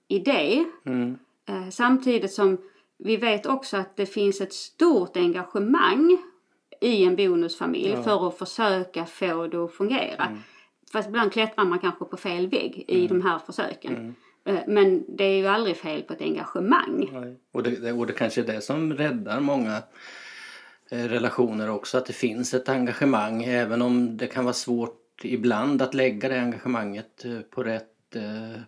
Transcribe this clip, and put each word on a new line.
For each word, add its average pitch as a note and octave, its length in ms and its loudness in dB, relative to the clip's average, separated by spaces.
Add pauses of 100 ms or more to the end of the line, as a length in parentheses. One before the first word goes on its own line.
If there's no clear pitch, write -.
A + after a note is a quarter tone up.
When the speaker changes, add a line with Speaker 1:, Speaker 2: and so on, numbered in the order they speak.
Speaker 1:
i G3 100 2
det. A3 460 2 (220)
Speaker 2:
Mm. B2 320 -2 (300)
Speaker 1:
Eh, F#3 220 -6
samtidigt B3 640 2
som F#3+ 260 4 (400)
vi G#3+ 180 0
vet G#3 300 0
också C4+ 300 -2
att F#3+ 200 -4
det G3+ 100 0
finns G3 340 0
ett F#3+ 120 -6
stort C#4 640 2
engagemang G#3+ 1000 4 (640)
i G#3+ 240 4
en F3+ 120 4
bonusfamilj E3+ 800 0
Speaker 2:
Ja. A#3+ 60 -4
Speaker 1:
för G3 260 2
att E3+ 100 -6
försöka F#3 680 -2
få E3 400 -2
det E3+ 180 -4
att E3+ 80 -8
fungera. - 520 -2
Speaker 2:
Mm. G#3+ 140 -6 (540)
Speaker 1:
Fast G#3 160 -2
ibland G#3+ 240 2
klättrar A3 320 0
man F3+ 140 2
kanske F3 260 -2
på F#3 120 -10
fel F3+ 320 -4
vägg - 400 -4
i F3+ 180 4
Speaker 2:
Mm. F3+ 140 2
Speaker 1:
de F#3 80 -2
här E3 100 0
försöken. - 580 -6
Speaker 2:
Mm. A#2 180 -12 (300)
Speaker 1:
Eh, G3 220 0
men G3 380 6 (120)
det G3 80 2
är G3 120 4
ju F#3+ 100 2
aldrig G3+ 300 2
fel D#3 260 -6
på - 100 -12
ett D#3+ 100 -10
engagemang. D#3+ 920 0
Speaker 2:
Nej. B2+ 240 -12 (160)
Och B2 100 -2
det, A#2+ 80 0
det, A#2+ 220 -4
och A#2+ 140 -2
det B2 60 -4
kanske A#2+ 280 -2
är A#2 60 -2
det A2 140 -4
som D#3 320 -2
räddar B2+ 480 -2
många, B2 420 0 (1080)
eh, A#2+ 140 -4
relationer A2+ 640 0
också, G#2+ 280 -2
att B2+ 80 0
det B2 60 -8
finns A#2+ 420 -2
ett B2+ 140 -2
engagemang, A#2 760 0
även A#2+ 380 0
om B2 340 2
det A#2+ 100 -2
kan B2+ 180 -2
vara B2 100 0
svårt A#2 460 -4 (220)
ibland B2 600 2
att B2+ 120 0
lägga C3 340 0
det B2+ 120 0
engagemanget, A2+ 840 -6
eh, A#2+ 160 -8
på - 220 -8
rätt, - 540 -8
eh, A2+ 520 -8